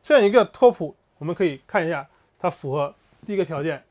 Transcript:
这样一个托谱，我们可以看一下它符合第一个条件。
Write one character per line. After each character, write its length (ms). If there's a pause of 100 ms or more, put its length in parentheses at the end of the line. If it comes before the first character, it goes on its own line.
这 160
样 80
一 60
个 140
托 260
谱， 240 (220)
我 80
们 100
可 80
以 240
看 180
一 40
下 180 (320)
它 100
符 220
合 240 (300)
第 80
一 20
个 80
条 180
件。 300